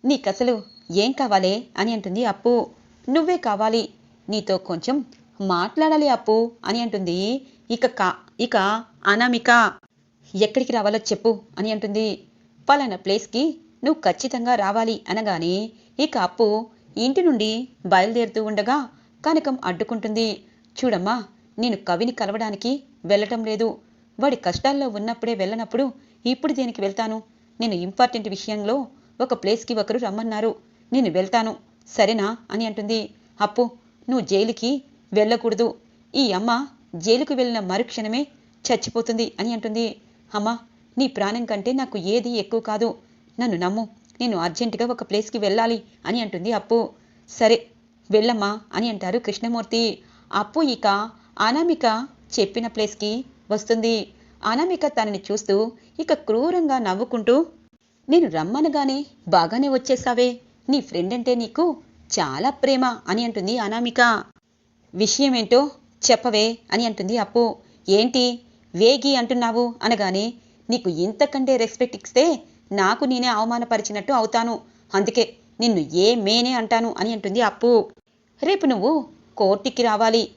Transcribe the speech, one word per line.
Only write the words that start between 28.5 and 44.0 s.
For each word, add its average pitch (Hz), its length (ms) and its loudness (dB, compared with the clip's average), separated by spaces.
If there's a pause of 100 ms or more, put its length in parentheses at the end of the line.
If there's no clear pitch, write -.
ఒక 254 140 0
ప్లేస్కి 226 400 -2
ఒకరు 214 240 -2
రమ్మన్నారు, 220 560 -4 (380)
నేను 240 180 2
వెళ్తాను, 190 460 0 (300)
సరేనా?" 220 500 2 (140)
అని 226 160 -2
అంటుంది. 214 440 -4 (300)
"అప్పు, 208 300 0 (400)
నువ్వు 247 160 0
జైలుకి 226 560 0 (300)
వెళ్ళకూడదు. 226 640 2 (400)
ఈ 247 180 2
అమ్మ 233 340 0 (280)
జైలుకు 233 400 0
వెళ్ళిన 240 260 -2
మరుక్షణమే 220 640 -4 (460)
చచ్చిపోతుంది" 226 680 -2
అని 233 120 -2
అంటుంది. 220 440 -4 (380)
"అమ్మ, 214 240 -2 (400)
నీ 269 80 2
ప్రాణం 233 380 -2
కంటే 208 280 -4
నాకు 262 260 -4
ఏది 208 320 -2
ఎక్కువ 226 300 -4
కాదు. 220 340 -2 (460)
నన్ను 233 160 0
నమ్ము, 196 320 -2 (320)